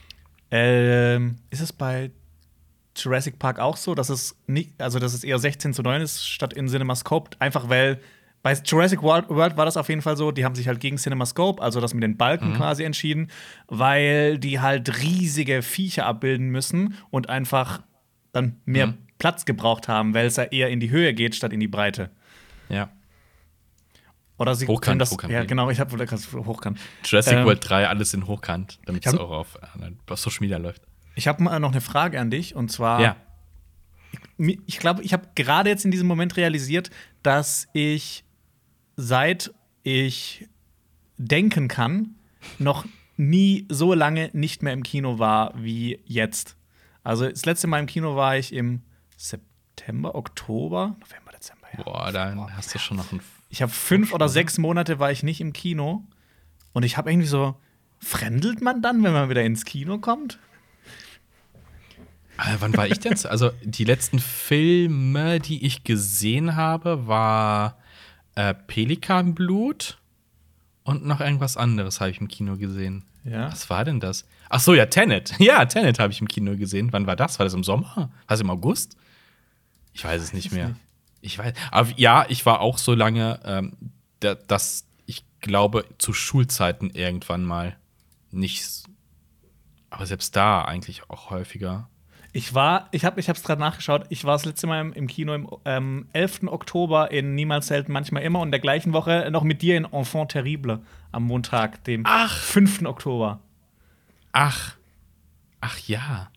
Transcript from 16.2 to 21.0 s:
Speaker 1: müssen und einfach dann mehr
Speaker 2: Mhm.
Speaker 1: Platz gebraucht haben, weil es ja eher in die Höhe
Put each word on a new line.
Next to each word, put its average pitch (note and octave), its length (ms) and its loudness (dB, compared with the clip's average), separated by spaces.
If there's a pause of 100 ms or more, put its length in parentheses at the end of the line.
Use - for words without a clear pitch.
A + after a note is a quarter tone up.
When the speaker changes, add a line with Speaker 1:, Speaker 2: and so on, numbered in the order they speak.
Speaker 1:
müssen E3+ 460 -2 (140)
und C3 200 -2
einfach C3 540 -2 (480)
dann B2+ 340 -2
mehr C3 220 2
Speaker 2:
Mhm. A#2 100 -4 (220)
Speaker 1:
Platz E3+ 260 -2
gebraucht A2+ 420 0
haben, G#2+ 260 2
weil A#2 140 2
es A#2 100 0
ja B2+ 60 0
eher B2+ 260 0
in B2 100 0
die A#2 100 0
Höhe D3+ 240 4